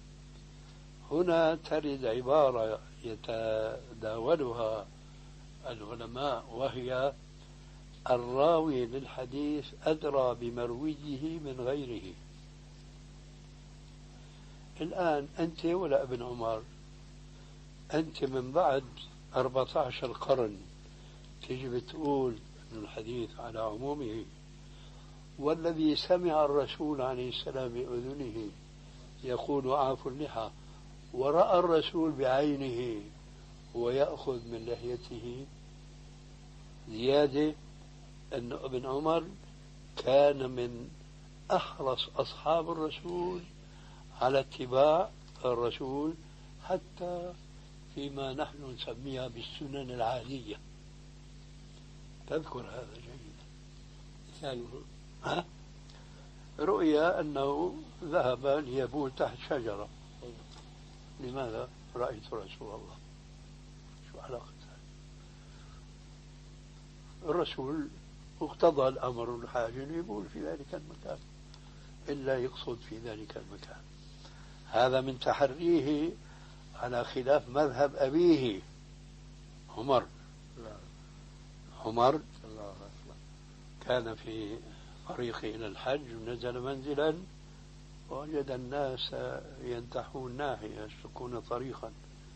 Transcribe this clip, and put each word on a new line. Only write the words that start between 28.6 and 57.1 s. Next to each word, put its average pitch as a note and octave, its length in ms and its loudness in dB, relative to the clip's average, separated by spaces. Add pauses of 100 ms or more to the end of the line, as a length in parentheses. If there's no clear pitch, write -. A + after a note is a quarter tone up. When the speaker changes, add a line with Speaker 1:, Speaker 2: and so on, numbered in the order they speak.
Speaker 1:
يقول: B2+ 420 2
"وأعفوا C3 440 4
اللحى"، B2 400 -4 (640)
ورأى D#3+ 460 8
الرسول E3 540 6
بعينه C3 920 4 (720)
ويأخذ B2 720 2
من A2+ 180 -6
لحيته A#2+ 800 -4 (1400)
زيادة، C#3 640 6 (800)
أن B2 200 -2
ابن B2+ 340 -2
عمر D#3 380 4 (720)
كان C3+ 540 8
من B2 400 -2 (600)
أحرص C#3 640 2
أصحاب D#3+ 540 2
الرسول F3 720 -2 (800)
على C3+ 200 6
اتباع C#3 720 6 (340)
الرسول، C3 720 2 (500)
حتى F3 720 -4 (600)
فيما C#3 400 -4
نحن C#3+ 400 -4
نسميها B2+ 540 -4
بالسنن C3 640 -6
العادية. A#2+ 640 -2 (1700)
تذكر C#3+ 340 -4
هذا A2+ 340 -10
جيدا. A2 520 -14 (920)
Speaker 2:
ثانيه. B2+ 240 -4 (600)
Speaker 1:
ها؟ D3 200 0 (1120)
رؤيا E3 640 6